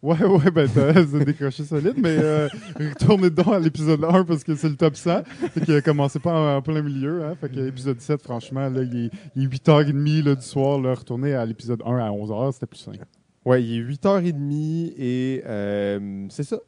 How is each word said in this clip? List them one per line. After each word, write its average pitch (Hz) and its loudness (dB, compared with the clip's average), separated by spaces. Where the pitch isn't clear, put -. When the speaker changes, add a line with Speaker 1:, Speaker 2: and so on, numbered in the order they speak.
Speaker 1:
Ouais, 160 0
ouais, 185 6
ben, 156 4
t'as, 139 4
<laughs> - 6
t'as 151 6
décroché 143 -2
solide, 156 -2
mais, 170 2
euh, 151 2
retournez 180 4
donc 165 2
à 208 4
l'épisode 156 2
un 175 4
parce 165 -2
que 160 -2
c'est 151 -2
le 147 -2
top 156 2
cent. 170 -2
Fait - -6
que 156 4
commencez 143 0
pas 170 -2
en, 151 2
en 135 -4
plein 156 -2
milieu, 147 -4
hein. 156 -6
Fait 147 -8
que 131 -6
épisode 127 -6
sept, 147 -4
franchement, 131 -6
là, 131 -2
il 120 -4
est, 117 -6
il 135 -2
est 135 0
huit 131 -2
heures 151 8
et 147 2
demie, 147 0
là, 143 2
du 131 -10
soir, 139 -2
là. 127 0
Retournez 127 -4
à 123 -2
l'épisode 113 -6
un 120 -2
à 110 -2
onze 104 -6
heures, 123 -4
c'était - -12
plus - -18
simple. 101 -16
Speaker 2:
Ouais, 127 4
il 117 -6
est 117 -4
huit 139 -4
heures 196 2
et 175 0
demie 151 -4
et, 127 -4
euh, 101 -4
c'est 143 -8
ça. 214 -8